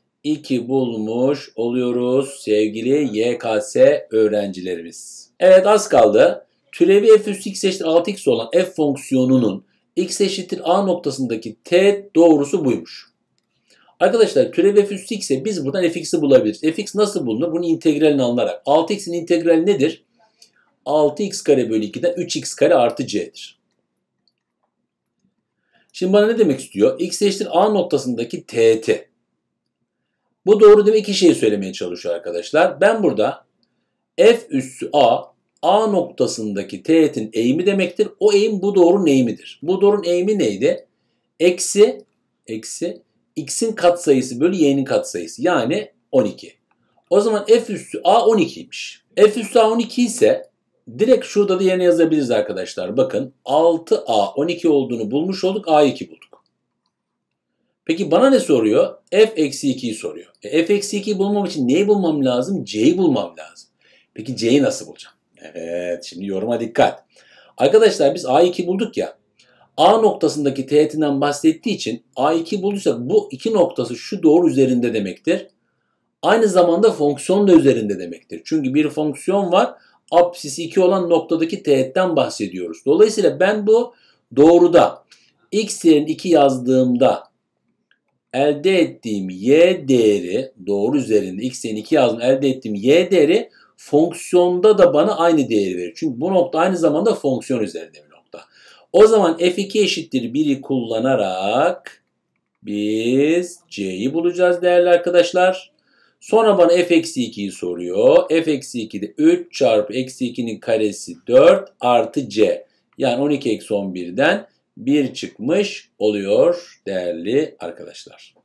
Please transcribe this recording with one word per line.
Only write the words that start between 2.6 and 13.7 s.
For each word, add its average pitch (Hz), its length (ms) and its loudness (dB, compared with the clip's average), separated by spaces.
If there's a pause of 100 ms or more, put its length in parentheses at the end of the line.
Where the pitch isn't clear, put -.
Y 117 200 -2
K 110 220 -4
S - 500 2
öğrencilerimiz. 92 1200 -4 (100)
Evet, 185 260 6
az 208 220 2
kaldı. 113 580 4 (260)
Türevi 202 460 6
f 208 120 -8
üssü 196 200 -8
x - 140 -6
eşittir 185 200 -4
altı 165 260 0
x 196 180 -6
olan 113 240 0
f 180 120 2
fonksiyonunun 131 1000 -2 (320)
x 185 240 -4
eşittir 190 440 -4
a 185 180 0
noktasındaki 131 800 -6
t 196 500 2
doğrusu 160 500 4
buymuş. - 420 -4 (920)